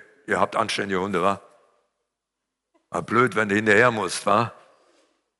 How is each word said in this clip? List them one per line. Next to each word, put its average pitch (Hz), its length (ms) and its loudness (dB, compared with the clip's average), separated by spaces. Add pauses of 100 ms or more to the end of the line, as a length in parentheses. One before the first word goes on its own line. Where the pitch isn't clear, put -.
(280)
ihr 98 120 0
habt 98 160 0
anständige 101 460 -2
Hunde, 95 220 -2
wa? 98 180 0 (1500)
Ah, 85 100 -6
blöd, 113 340 0
wenn 110 140 -2
du 98 60 0
hinterher 110 360 4
musst, 101 340 -4
wa? 110 280 0 (880)